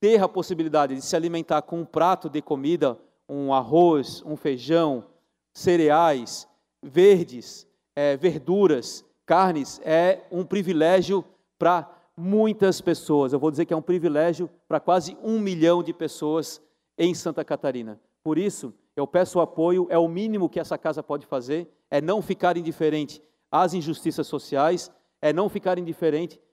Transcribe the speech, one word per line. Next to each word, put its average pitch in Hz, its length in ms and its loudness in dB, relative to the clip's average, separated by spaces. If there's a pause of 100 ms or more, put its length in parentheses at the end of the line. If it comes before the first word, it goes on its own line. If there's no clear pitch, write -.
Ter 208 220 6
a 185 60 2
possibilidade 156 640 -2
de 135 80 -10
se - 140 -4
alimentar 165 460 -2
com 170 180 -8
um 165 40 -6
prato 170 440 0
de 147 120 -6
comida, 143 580 -2 (300)
um 139 240 -4
arroz, 143 720 2
um 151 120 -10
feijão, 139 720 -2 (460)
cereais, 156 960 2 (340)
verdes, 156 840 2 (300)
eh, 143 200 0
verduras, 156 880 0 (220)
carnes, 170 580 2
é 175 360 2 (100)
um 180 140 -4
privilégio 180 800 2 (340)
pra 170 320 0 (260)
muitas 202 640 0
pessoas. 147 520 0
Eu 143 60 0
vou 151 120 0
dizer 151 140 -2
que 165 100 -4
é - 20 -2
um 156 60 -6
privilégio 165 680 -2 (180)
pra 156 120 -2
quase 170 420 0
um 220 160 -2
milhão 175 440 2
de 165 100 -6
pessoas 156 680 -6 (380)
em 170 160 2
Santa 160 300 -6
Catarina. 123 560 -6 (220)
Por 156 160 -2
isso, 185 340 -4 (240)
eu 143 100 -2
peço 180 320 0
o 170 40 4
apoio, 170 480 0
é 170 80 2
o 170 80 4
mínimo 190 420 -4
que 175 120 -4
essa 151 180 -6
casa 156 240 -6
pode 147 240 -8
fazer, 143 420 -6 (220)
é 143 100 0
não 185 220 -2
ficar 180 340 -2
indiferente 156 680 -4 (280)
às 170 240 2
injustiças 160 520 -6
sociais, 151 640 -2 (300)
é 151 120 0
não 185 160 0
ficar 185 300 -4
indiferente 165 640 -4 (120)